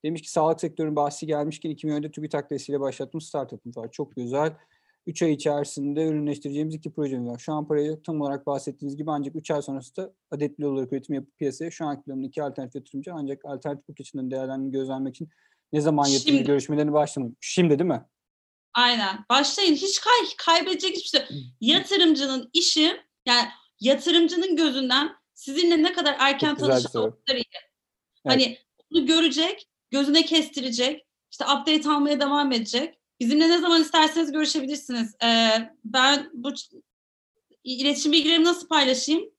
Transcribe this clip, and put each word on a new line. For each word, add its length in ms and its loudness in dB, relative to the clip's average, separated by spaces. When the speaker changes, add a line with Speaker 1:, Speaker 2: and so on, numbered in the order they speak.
Speaker 1:
Demiş 180 -4
ki, 80 -16
"Sağlık 300 2
sektörünün 360 -4
bahsi 300 -2
gelmişken 440 -4
iki 160 -8
milyon 120 -2
önce 120 -6
TÜBİTAK 400 -8
desteğiyle 300 -4
başlattım 400 -6
startup'ım." 520 -10
falan. 160 -12
Çok 280 -10
güzel. 360 -2
"Üç 160 -4
ay 100 2
içerisinde 720 -2
ürünleştireceğimiz 720 -4
iki 180 -10
projemiz 360 -4
var. 100 -10
Şu 140 -8
an 140 -4
paraya 200 0
yok. 180 -8
Tam 160 -4
olarak 260 -4
bahsettiğiniz 500 -6
gibi 140 -6
ancak 260 -4
üç 140 -10
ay 120 0
sonrasında 500 -10
adetli 360 -4
olarak 260 -2
üretim 220 -6
yapıp 240 -8
piyasaya 320 -6
şu 160 -8
anki 160 -8
planın 200 -10
iki 200 -8
alternatif 320 -8
yatırımcı 400 -12
ancak 300 -8
alternatif 440 -8
bakış 120 -20
açılarının 300 -8
değerlendirmeyi 420 -6
gözlemlemek 420 -4
için 140 -12
ne 80 2
zaman 240 4
yatırımcı 260 2
Speaker 2:
Şimdi. 140 4
Speaker 1:
görüşmelerine 480 0
başlamalıyım?" 480 0
Şimdi 380 4
değil 120 2
mi? 140 -2
Speaker 2:
Aynen. 560 2
Başlayın. 440 4
Hiç 260 -2
kay-, 360 2
kaybedecek 500 2
hiçbir 220 -2
şey. 100 -2
Speaker 1:
Hı. 60 -12
Speaker 2:
Yatırımcının 920 2
işi, 440 2
yani 220 2
yatırımcının 760 2
gözünden 540 0
sizinle 480 2
ne 100 2
kadar 260 0
erken 300 2
Speaker 1:
Çok 100 -2
güzel 100 0
bir 40 4
Speaker 2:
tanışırsa 260 0
o 40 0
Speaker 1:
soru. 240 -4
Speaker 2:
kadar 100 0
iyi. 80 -4
Speaker 1:
Evet. 100 4
Speaker 2:
Hani 200 2
bunu 140 2
görecek, 600 0
gözüne 320 2
kestirecek, 840 -2
işte 140 -8
update 460 2
almaya 300 2
devam 320 0
edecek. 460 -4
Bizimle 280 4
ne 100 6
zaman 220 4
isterseniz 520 2
görüşebilirsiniz. 840 -4
Ee, 460 2
ben 480 2
bu 160 -8
ç-, 340 -12
iletişim 480 0
bilgilerimi 320 4
nasıl 240 2
paylaşayım? 720 2